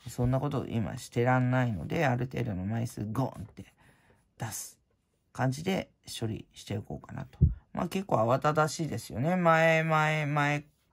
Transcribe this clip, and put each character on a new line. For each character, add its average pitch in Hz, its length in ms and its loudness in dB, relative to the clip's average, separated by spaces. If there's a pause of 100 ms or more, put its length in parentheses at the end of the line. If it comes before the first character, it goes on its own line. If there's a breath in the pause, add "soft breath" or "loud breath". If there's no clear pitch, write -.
そ 123 180 -2
ん 123 60 2
な 131 80 2
こ - 100 -2
と 123 120 -4
を - 40 -6
今 113 320 -4
し - 120 -14
て 120 140 0
ら 127 160 4
ん 127 120 2
な 127 140 2
い 120 60 -2
の 87 160 -6
で、 165 180 0
あ 127 100 2
る 120 160 -2
程 120 120 -4
度 110 120 -4
の 92 100 -6
枚 113 220 -2
数 110 180 -8
ゴ 110 320 -2
ー - 20 -18
ン - 40 -10
っ - 20 -14
て - 200 -18 (720 soft breath)
出 - 140 -8
す - 280 -14 (520)
感 131 200 -2
じ 139 120 -6
で 190 260 -2 (300)
処 117 80 -4
理 110 260 -6
し - 120 -20
て 104 80 -6
い 104 60 -4
こ - 220 -12
う - 40 -20
か - 80 -16
な - 120 -10
と。 - 120 -20 (340 loud breath)
ま - 120 -2
あ、 180 40 -2
結 190 180 -4
構 - 120 0
慌 117 220 4
た 151 140 2
だ 151 140 4
し 160 180 -4
い - 20 -4
で 104 100 -4
す - 160 -12
よ 95 60 -6
ね。 160 160 2
前、 165 480 6
前、 156 420 2
前 147 400 0 (260)